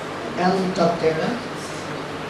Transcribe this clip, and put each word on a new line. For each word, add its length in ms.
ఎంత 600
తేడా! 280